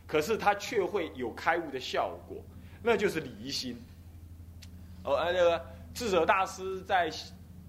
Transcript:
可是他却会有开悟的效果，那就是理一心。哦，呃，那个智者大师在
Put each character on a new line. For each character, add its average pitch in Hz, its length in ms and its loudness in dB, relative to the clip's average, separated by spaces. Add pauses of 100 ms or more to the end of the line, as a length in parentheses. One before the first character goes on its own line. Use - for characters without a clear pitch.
可 156 160 2
是 214 160 2
他 202 160 6
却 202 320 0
会 170 300 -2
有 120 180 -4
开 170 240 2
悟 156 140 -4
的 131 80 -4
效 117 360 -2 (120)
果， 92 100 -10 (460)
那 226 120 6
就 190 140 4
是 156 100 0
理 135 200 -6
一 123 100 -10
心。 127 260 -4 (1300)
哦， 135 120 2
呃， 165 180 2
那 180 100 6
个 170 220 4 (300)
智 233 160 -2
者 165 160 6
大 190 180 6
师 190 360 -6
在 175 280 2 (600)